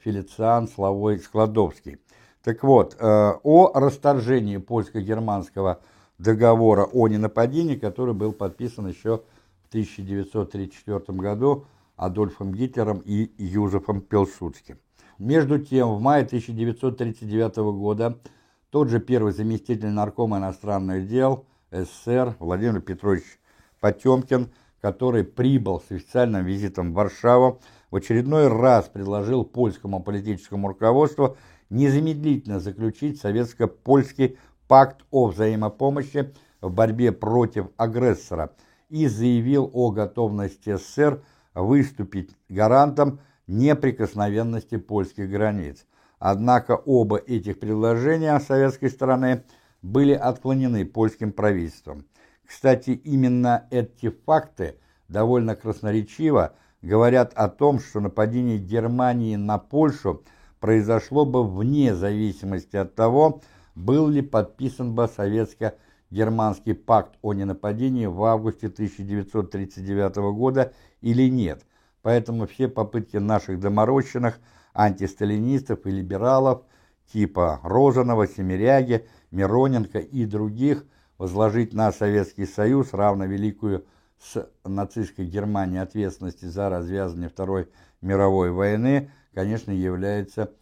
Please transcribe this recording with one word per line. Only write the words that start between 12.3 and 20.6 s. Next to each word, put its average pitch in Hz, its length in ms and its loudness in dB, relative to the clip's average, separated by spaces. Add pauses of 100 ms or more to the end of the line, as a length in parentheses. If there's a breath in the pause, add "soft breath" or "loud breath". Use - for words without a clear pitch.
Гитлером 107 460 -4
и 104 400 -4
Юзефом 101 640 -2
Пилсудским. - 800 -4 (400 soft breath)
Между 143 400 2
тем, 127 360 0
в 101 60 -4
мае 135 260 2
тысяча 120 260 -6
девятьсот 117 460 -4
тридцать 113 300 -8
девятого 107 440 -2
года 107 460 -4 (520 soft breath)
тот 143 180 2
же 113 120 0
первый 113 320 0
заместитель 107 580 -4
наркома 104 480 -2
иностранных 95 720 -6